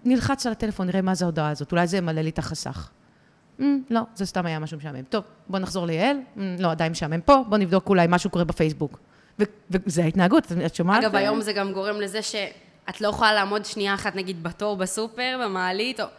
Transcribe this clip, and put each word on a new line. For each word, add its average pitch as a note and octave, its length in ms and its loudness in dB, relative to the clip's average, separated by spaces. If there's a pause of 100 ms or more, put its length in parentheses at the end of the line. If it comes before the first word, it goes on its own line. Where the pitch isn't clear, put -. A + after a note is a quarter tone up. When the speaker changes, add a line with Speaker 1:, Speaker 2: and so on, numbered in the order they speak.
Speaker 1:
נלחץ C4 420 2
על A#3 60 -2
הטלפון, G#3+ 340 -4
נראה F#3 160 2
מה F#3+ 120 2
זה F3 100 0
ההודעה D#3+ 260 0
הזאת, D3 220 -6
אולי F3 140 4
זה F3 100 0
ימלא E3 260 0
לי D#3 80 -2
את - 80 -6
החסך." C#3 500 -8 (720)
"אמ, C#4 300 2
לא, A3+ 100 4 (140)
זה G3 120 -4
סתם F3+ 200 -2
היה D#3+ 120 -2
משהו D#3 200 -8
משעמם. C#3 240 -10
טוב, G3 220 -4 (240)
בוא F#3+ 100 -2
נחזור F3+ 280 -4
ליעל. F#3 300 2 (200)
אמ, F#3+ 220 -6
לא, F3+ 120 2
עדיין E3 220 0
משעמם E3 280 -2
פה. C4+ 280 6
בוא G#3 100 4
נבדוק F#3+ 300 2
אולי F#3 220 6
משהו F3+ 200 2
קורה F3 140 2
בפייסבוק." D#3 540 -2 (400)
ו-, G#3+ 60 4 (260)
וזה F3 340 0
ההתנהגות, F#3 480 4 (140)
את E3 80 -4
שומעת? G3+ 300 2
Speaker 2:
אגב, G3+ 120 2
היום G#3 240 2
זה G#3 120 -4
גם G3 200 -2
גורם G3+ 280 -4
לזה G3+ 220 -4
שאת - 760 -10
לא G#3 80 0
יכולה G#3+ 240 4
לעמוד G3+ 320 0
שנייה G3 300 -2
אחת, G3 220 -4
נגיד, F#3 260 -6
בתור G3+ 340 -4
בסופר, A3+ 680 -4
במעלית, F#3+ 560 -2
או G3+ 60 -4 (120)